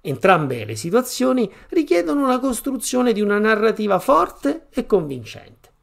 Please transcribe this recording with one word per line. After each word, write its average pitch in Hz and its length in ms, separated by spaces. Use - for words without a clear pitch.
Entrambe 143 640
le 107 100
situazioni 247 720
richiedono 320 580
la 254 140
costruzione 247 720
di 202 80
una 202 180
narrativa 214 600
forte 320 720
e 254 160
convincente. 139 840